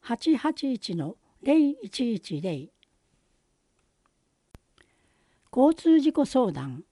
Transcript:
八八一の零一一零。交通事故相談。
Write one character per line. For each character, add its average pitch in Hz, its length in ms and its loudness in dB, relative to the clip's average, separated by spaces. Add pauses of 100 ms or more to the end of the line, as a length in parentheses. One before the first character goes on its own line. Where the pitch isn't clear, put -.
八 285 340 0
八 294 160 -2 (200)
一 202 240 -6
の 160 200 -6 (260)
零 285 400 2
一 240 320 -4
一 165 280 -8
零。 160 280 -8 (2750)
交 277 220 4
通 320 260 4
事 294 120 2
故 294 120 0
相 247 280 0
談。 135 400 -10